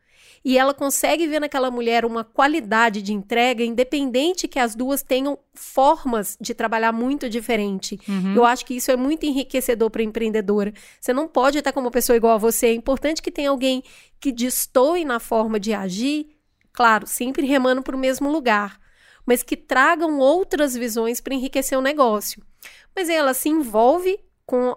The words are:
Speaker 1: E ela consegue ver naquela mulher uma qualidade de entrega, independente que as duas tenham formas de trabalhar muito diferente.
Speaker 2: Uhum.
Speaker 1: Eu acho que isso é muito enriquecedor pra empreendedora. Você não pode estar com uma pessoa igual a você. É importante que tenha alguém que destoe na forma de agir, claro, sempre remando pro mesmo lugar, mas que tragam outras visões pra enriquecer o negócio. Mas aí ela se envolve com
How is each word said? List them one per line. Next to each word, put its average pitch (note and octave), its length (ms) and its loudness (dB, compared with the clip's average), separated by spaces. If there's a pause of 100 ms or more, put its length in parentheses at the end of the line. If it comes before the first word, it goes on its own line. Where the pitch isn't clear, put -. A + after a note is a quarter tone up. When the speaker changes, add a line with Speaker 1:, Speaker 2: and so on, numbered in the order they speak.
(440)
Speaker 1:
E C4 120 2
ela C4+ 160 4
consegue D4 540 -2
ver D4+ 140 -2
naquela C#4 300 -2
mulher A#3 340 0
uma A3+ 200 -4
qualidade A3+ 800 0
de G3+ 100 -4
entrega, A#3+ 520 0
independente B3+ 840 0
que - 120 -6
as A#3 160 0
duas B3+ 280 -4
tenham C#4 360 -2 (140)
formas C4 880 0
de - 140 -8
trabalhar A3+ 380 0
muito B3+ 360 -2
diferente. G#3 680 -4 (100)
Speaker 2:
Uhum. G3 260 -2
Speaker 1:
Eu A#3+ 100 6
acho B3 200 2
que B3+ 100 -8
isso B3 160 -2
é C4 60 2
muito D4 300 -2
enriquecedor B3+ 640 0
pra A3+ 120 -2
empreendedora. G#3 680 -2 (280)
Você B3 120 -2
não D4 140 -2
pode C#4 320 2
estar C#4 140 -2
com C#4+ 80 -4
uma B3 100 -2
pessoa A#3+ 260 2
igual A3+ 180 4
a G#3+ 40 4
você. A3+ 300 2
É A3+ 60 4
importante C4+ 460 -2
que - 100 -8
tenha C#4 200 -2
alguém C4 320 0 (380)
que C#4 120 -2
destoe B3+ 720 0
na A#3+ 160 -2
forma A3 400 -2
de G#3+ 140 -2
agir, A3+ 540 -4 (440)
claro, A3 340 2
sempre C4+ 400 -4
remando C4 360 2
pro C4 160 -8
mesmo C4 320 0
lugar, G#3+ 480 -2 (480)
mas B3 160 2
que - 140 -6
tragam D4+ 600 2
outras D4 560 2
visões A#3 460 -4
pra C4+ 140 -6
enriquecer C4+ 420 -2
o C4 60 0
negócio. B3+ 600 0 (540)
Mas F4+ 120 0
aí E4 80 2
ela C#4 180 2
se D4+ 140 -4
envolve D4+ 720 2 (280)
com B3 300 -2